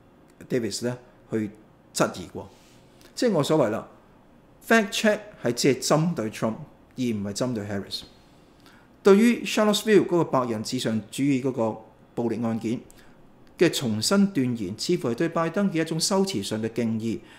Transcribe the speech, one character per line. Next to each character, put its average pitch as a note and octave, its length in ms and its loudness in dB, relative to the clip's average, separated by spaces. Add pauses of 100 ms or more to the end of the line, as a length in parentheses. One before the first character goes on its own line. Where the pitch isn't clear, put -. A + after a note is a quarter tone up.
(480)
Davis A2+ 360 -4
呢 A#2+ 140 -4 (320)
去 G#2+ 180 -2 (460)
質 G2+ 260 -2
疑 E2 60 -12
過。 F#2 240 -14 (640)
即 C4 120 0
係 A#3 40 4
我 E3 140 2
所 D#3 200 2
謂 G#2 60 0
啦， G#2+ 180 -6 (760)
fact A3 240 4
check G#3 300 0 (200)
係 A#2+ 120 -2
只 C3+ 200 4
係 - 80 0
針 E3 340 2
對 A2 180 -4
Trump， A2 220 -4 (420)
而 - 20 -18
唔 A#2 240 -2
係 G2+ 100 -6
針 B2+ 220 -4
對 G#2 100 -4
Harris。 G2+ 380 -8 (1000)
對 G3 120 10
於 A3+ 280 4
Charlottesville G#3 600 4
嗰 - 40 -6
個 F3 160 2
白 B2+ 220 0
人 A2 180 -4
至 B2+ 160 -6
上 A2 200 -2 (120)
主 C3+ 100 -4
義 C#3 180 2
嗰 C3 120 -2
個 A2+ 240 -2 (400)
暴 A#2+ 120 -2
力 A2+ 160 -4
案 A2+ 140 -2
件 A2+ 220 -4 (760)
嘅 E3 160 4
重 A2 300 -2
新 G3 300 4
斷 B2 260 0
言， G2+ 180 -6
似 F3+ 200 -2
乎 D3 140 -2
係 A#2 40 0
對 E3+ 140 -2
拜 E3 200 -2
登 G3 220 0
嘅 D#3+ 120 -2
一 - 20 0
種 D#3+ 160 -4
修 G3 240 2
辭 A2+ 180 -4
上 A2 180 -4
嘅 A2 120 -4
敬 A2+ 260 -2
意。 A2 220 -4 (180)